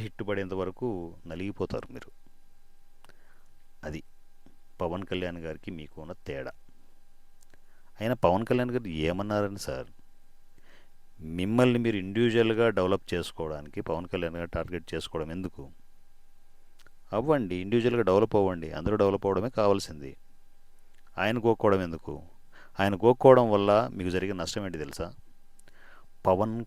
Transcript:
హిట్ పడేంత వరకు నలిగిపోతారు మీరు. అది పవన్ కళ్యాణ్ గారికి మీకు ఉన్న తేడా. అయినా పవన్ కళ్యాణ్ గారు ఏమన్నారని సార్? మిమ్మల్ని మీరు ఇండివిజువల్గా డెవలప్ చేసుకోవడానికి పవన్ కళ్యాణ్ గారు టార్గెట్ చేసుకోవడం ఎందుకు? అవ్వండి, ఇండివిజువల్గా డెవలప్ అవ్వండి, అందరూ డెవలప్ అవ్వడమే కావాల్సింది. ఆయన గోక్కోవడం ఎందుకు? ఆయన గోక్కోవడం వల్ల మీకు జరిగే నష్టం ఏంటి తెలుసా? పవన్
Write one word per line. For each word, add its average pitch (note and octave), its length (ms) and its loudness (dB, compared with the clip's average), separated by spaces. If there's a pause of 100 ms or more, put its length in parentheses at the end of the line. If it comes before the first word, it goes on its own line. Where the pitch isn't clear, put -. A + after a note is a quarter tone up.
హిట్ G#2 240 -10
పడేంత G2 320 -2
వరకు F#2+ 280 -4 (420)
నలిగిపోతారు F#2+ 640 -6
మీరు. - 180 -16 (1800)
అది - 120 -8 (840)
పవన్ F2+ 300 -2
కళ్యాణ్ F2+ 340 -4
గారికి D#2+ 320 -8
మీకు D2+ 260 -14
ఉన్న E2 100 -10 (140)
తేడా. C2+ 260 -8 (1500)
అయినా A#2 260 0
పవన్ F#2+ 240 6
కళ్యాణ్ B2 260 0
గారు A2 160 -4 (160)
ఏమన్నారని G2+ 600 0
సార్? B2+ 220 -8 (1500)
మిమ్మల్ని A#2+ 460 4
మీరు G#2+ 180 0
ఇండివిజువల్గా A2+ 640 4 (100)
డెవలప్ F#2 360 2
చేసుకోవడానికి D#2 760 -6
పవన్ E2+ 240 -4
కళ్యాణ్ F2 280 -2
గారు E2+ 160 -8
టార్గెట్ E2 360 -6
చేసుకోవడం D#2+ 440 -6
ఎందుకు? F2+ 280 -8 (1500)
అవ్వండి, A#2 480 0
ఇండివిజువల్గా A#2 460 2
డెవలప్ G#2+ 300 6
అవ్వండి, E2+ 300 0 (100)
అందరూ G#2 220 2
డెవలప్ G2 260 4
అవ్వడమే F#2+ 300 0
కావాల్సింది. F2+ 540 2 (1080)
ఆయన A2+ 140 4 (100)
గోక్కోవడం G2+ 420 6
ఎందుకు? D#2 260 -8 (640)
ఆయన G2 140 6 (120)
గోక్కోవడం B2 500 10
వల్ల G2+ 160 4 (260)
మీకు F2+ 220 -2
జరిగే F#2+ 240 -4
నష్టం G2+ 260 -6
ఏంటి D#2+ 160 -6
తెలుసా? E2 240 -8 (1160)
పవన్ G#2+ 420 4